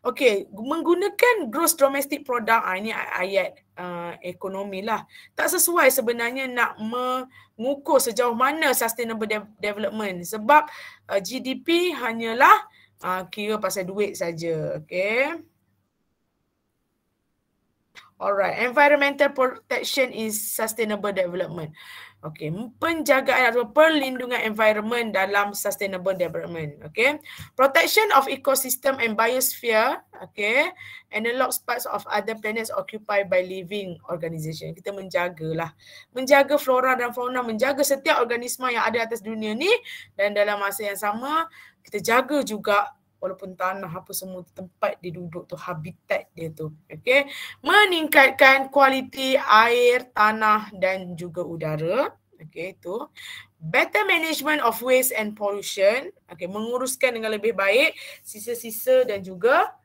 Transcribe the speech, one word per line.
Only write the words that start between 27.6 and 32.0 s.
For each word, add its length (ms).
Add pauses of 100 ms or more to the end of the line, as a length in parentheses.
of 160
ecosystem 720
and 160
biosphere. 800 (240)
Okey, 480 (400)
analogues 480
parts 240
of 240